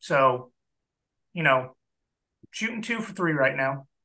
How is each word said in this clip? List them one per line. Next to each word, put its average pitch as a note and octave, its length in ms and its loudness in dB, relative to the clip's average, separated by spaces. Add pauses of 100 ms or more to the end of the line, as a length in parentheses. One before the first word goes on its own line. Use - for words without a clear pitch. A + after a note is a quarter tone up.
So, C3 500 2 (840)
you E3 100 -6
know, C3 340 2 (720)
shooting A3 320 -8
two A3+ 180 -4
for G#3+ 120 -10
three E3+ 200 -2
right C3+ 240 2
now, C#3 300 -4 (180)